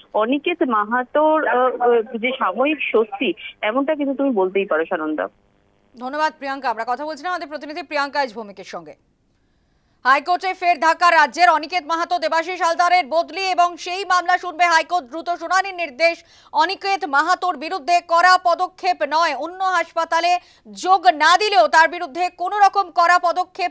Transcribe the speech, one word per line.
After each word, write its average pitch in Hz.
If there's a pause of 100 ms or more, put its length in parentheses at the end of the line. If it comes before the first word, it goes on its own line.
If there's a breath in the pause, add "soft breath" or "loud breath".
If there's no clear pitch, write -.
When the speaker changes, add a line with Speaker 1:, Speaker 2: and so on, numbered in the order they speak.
(140)
Speaker 1:
অনিকেত 277
মাহাতোর, 254
আহ, 240
আহ, 240
যে 240
সাময়িক 247
স্বস্তি, 220 (280 loud breath)
এমনটা 269
কিন্তু 277
তুমি 277
বলতেই 190
পারো, 165
সানন্দা। 156 (680)
Speaker 2:
ধন্যবাদ 294
প্রিয়াঙ্কা। 269
আমরা 220
কথা 247
বলছিলাম 311
আমাদের 330
প্রতিনিধি 302
প্রিয়াঙ্কা 285
এস 226
ভৌমিকের 202
সঙ্গে। 165 (1120)
হাইকোর্টে 349
ফের 349
ধাক্কা 320
রাজ্যের। 320
অনিকেত 320
মাহাতো, 339
দেবাশিস 320
হালদারের 349
বদলি 311
এবং 349
সেই 359
মামলা 359
শুনবে 349
হাইকোর্ট, 330
দ্রুত 330
শুনানির 359
নির্দেশ। 330 (280 soft breath)
অনিকেত 330
মাহাতোর 339
বিরুদ্ধে 330
কড়া 359
পদক্ষেপ 359 (120)
নয়, 311
অন্য 339
হাসপাতালে 339 (340 soft breath)
যোগ 339
না 330
দিলেও 392
তার 320
বিরুদ্ধে 339
কোনো 359
রকম 392
কড়া 349
পদক্ষেপ 359